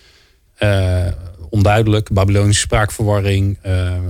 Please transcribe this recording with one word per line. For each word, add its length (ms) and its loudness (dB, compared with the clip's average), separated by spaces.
Eh, 520 0
onduidelijk, 640 2
Babylonische 480 2
spraakverwarring, 1000 0
eh, 300 -2